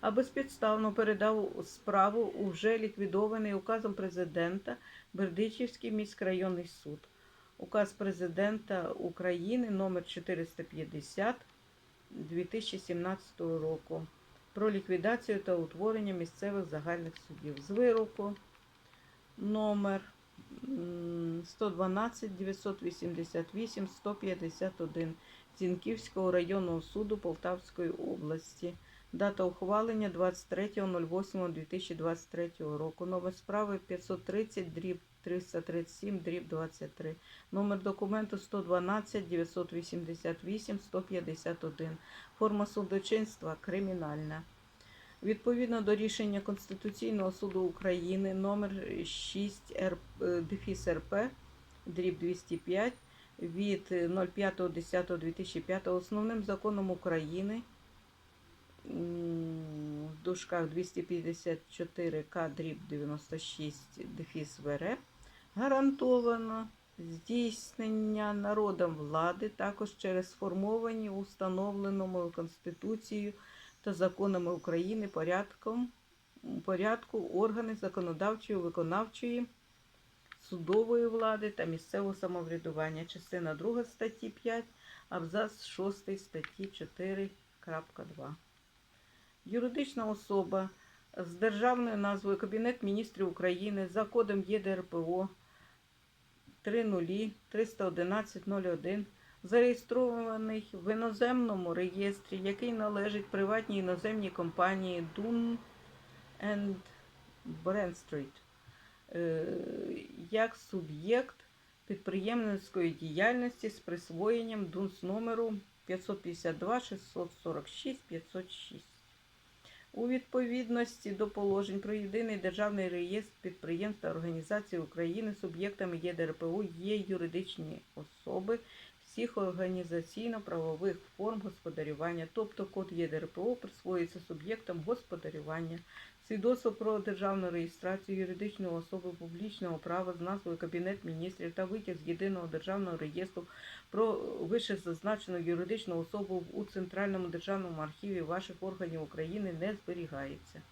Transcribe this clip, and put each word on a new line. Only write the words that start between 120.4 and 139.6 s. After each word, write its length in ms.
до 180
положень 520
про 140
єдиний 420
державний 520
реєстр 520
підприємств 600
та 80
організацій 680
України 640
суб'єктами 560
Є 180
Д 80
Р 120
П 120
О 160
є 180
юридичні 840
особи 640
всіх 340
організаційно-правових 1600
форм 240
господарювання, 920
тобто 340
код 260
Є 160
Д 80
Р 120
П 120
О 160
присвоюється 640
суб'єктам 640
господарювання. 920
Свідоцтво 440
про 260
державну 520
реєстрацію 680
юридичної 560
особи 380
публічного 640